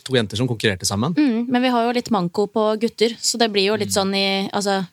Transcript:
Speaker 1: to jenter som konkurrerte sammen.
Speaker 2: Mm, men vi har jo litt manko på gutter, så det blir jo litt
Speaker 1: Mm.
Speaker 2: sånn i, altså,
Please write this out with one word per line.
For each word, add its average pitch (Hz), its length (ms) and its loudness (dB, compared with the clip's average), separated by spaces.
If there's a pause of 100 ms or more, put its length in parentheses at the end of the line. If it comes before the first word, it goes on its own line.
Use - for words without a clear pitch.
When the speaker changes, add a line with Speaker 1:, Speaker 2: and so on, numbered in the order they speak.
Speaker 1:
to - 100 -6
jenter 110 220 0
som 120 120 0
konkurrerte 104 360 -2
sammen. 113 300 0
Speaker 2:
Mm, 240 340 0
men 247 140 2
vi 254 60 2
har 240 180 2
jo 240 60 0
litt 240 180 -4
manko 202 380 0
på 214 300 0
gutter, 226 420 0
så - 180 -2
det 233 140 4
blir 196 140 2
jo 214 100 2
litt 202 140 -4
Speaker 1:
Mm. 190 40 -4
Speaker 2:
sånn 196 220 2
i, 196 340 0
altså, 196 420 -2